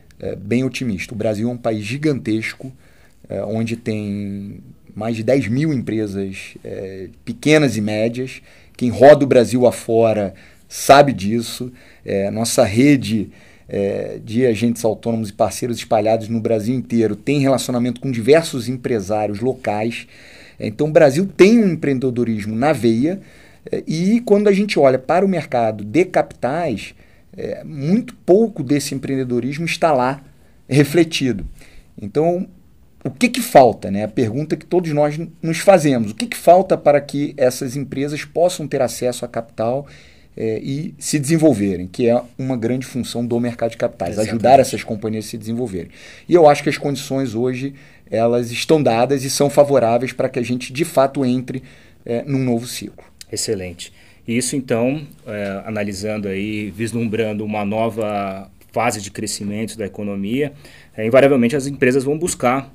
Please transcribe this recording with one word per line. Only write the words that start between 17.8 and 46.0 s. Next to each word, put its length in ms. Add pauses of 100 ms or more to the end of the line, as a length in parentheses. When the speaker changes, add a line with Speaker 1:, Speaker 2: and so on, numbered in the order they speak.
Speaker 1:
com 80
diversos 600
empresários 720
locais. 680 (540)
Então, 260
o 60
Brasil 340
tem 320
um 140
empreendedorismo 840
na 180
veia, 480 (480)
é, 160
e 360
quando 260
a 60
gente 260
olha 200
para 280
o 20
mercado 540
de 220
capitais, 920 (420)
é, 260
muito 520 (120)
pouco 380
desse 300
empreendedorismo 680
está 280
lá 320 (440)
refletido. 800 (540)
Então, 480 (560)
o 60
que 180
que 120
falta, 520
né? 120
A 40
pergunta 480
que 100
todos 260
nós 240
n-, 140 (100)
nos 180
fazemos. 520
O 40
que 120
que 100
falta 400
para 240
que 360
essas 400
empresas 480
possam 420
ter 160
acesso 420
a 40
capital, 580 (500)
é, 240
e 380
se 200
desenvolverem, 680
que 220
é 120 (160)
uma 200
grande 300
função 380
do 140
mercado 340
de 40
capitais, 360
Speaker 2:
Exatamente. 220
Speaker 1:
ajudar 260
essas 240
companhias 420
a 20
se 100
desenvolverem. 520 (380)